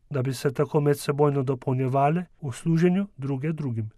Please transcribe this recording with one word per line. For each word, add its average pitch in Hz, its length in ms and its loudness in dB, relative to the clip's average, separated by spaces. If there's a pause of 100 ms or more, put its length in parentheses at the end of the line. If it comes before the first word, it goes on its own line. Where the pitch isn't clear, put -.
(100)
da 135 120 -2
bi 127 120 -2
se 139 180 -2
tako 147 280 0
medsebojno 143 640 2
dopolnjevale 135 800 0 (180)
v 120 100 -6
služenju 180 540 2 (100)
druge 135 360 -4
drugim. 120 460 -4